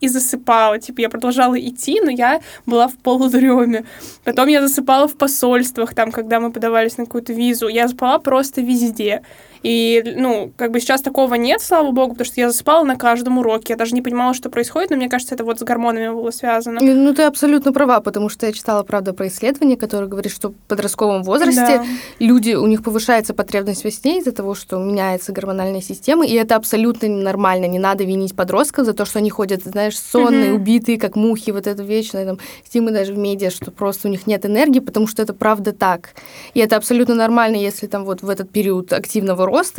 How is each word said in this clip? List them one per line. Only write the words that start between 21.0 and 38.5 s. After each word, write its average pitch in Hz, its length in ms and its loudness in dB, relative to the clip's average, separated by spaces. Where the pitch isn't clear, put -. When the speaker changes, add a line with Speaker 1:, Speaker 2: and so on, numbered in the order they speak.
Speaker 2:
возрасте 247 380 2
Speaker 1:
Да. 240 40 -6
Speaker 2:
люди, 233 340 4
у 214 140 2
них 220 160 2
повышается 220 500 0
потребность 196 480 -4
во 214 80 -4
сне 330 300 0
из-за 254 100 -2
того, 202 240 -6
что - 240 -8
меняется 190 540 -2
гормональная 190 480 -4
система, 277 440 0
и 240 100 2
это 226 200 4
абсолютно 220 520 0
ненормально. 196 600 0
Не 180 140 -2
надо 196 240 0
винить 190 320 -2
подростков 190 500 0
за 214 60 0
то, 208 120 -2
что 208 140 -6
они 208 120 0
ходят, 196 340 -4
знаешь, 208 340 -4
сонные, 240 540 4
Speaker 1:
Мгм. 208 100 0
Speaker 2:
убитые, 233 340 2
как 214 200 -2
мухи, 220 340 0
вот 196 160 -4
это 202 160 -6
вечное, 208 420 -4
там, 190 140 -6
стимы 226 280 0
даже 196 220 0
в 208 40 -6
медиа, 202 320 -2
что - 220 -10
просто 202 340 -4
у 202 60 -2
них 190 160 -6
нет 208 180 -2
энергии, 254 320 4
потому 220 300 -2
что - 140 -4
это 214 120 -6
правда 214 380 0
так. 185 380 -2
И 233 60 2
это 220 160 4
абсолютно 240 400 2
нормально, 226 400 2
если 202 320 -4
там 202 160 -6
вот 190 180 -6
в 196 80 -10
этот 190 220 -6